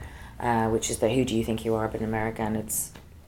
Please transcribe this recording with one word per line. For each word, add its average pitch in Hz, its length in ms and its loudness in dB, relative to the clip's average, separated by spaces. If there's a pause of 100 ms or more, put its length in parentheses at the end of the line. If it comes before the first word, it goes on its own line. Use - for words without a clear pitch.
(400)
uh, 113 300 4
which 113 200 2
is 117 100 -4
the 113 100 6
Who 131 140 4
Do 110 120 0
You 113 80 2
Think 110 220 -2
You 113 100 2
Are, 110 120 0
but 110 140 -4
in 110 60 -2
America, 110 340 -2
and 107 160 0
it's, - 340 -4 (360)